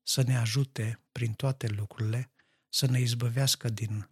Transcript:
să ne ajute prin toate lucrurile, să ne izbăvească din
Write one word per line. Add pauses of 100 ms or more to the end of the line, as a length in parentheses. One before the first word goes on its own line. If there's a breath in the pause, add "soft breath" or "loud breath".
să
ne
ajute (120)
prin
toate
lucrurile, (380 soft breath)
să
ne
izbăvească
din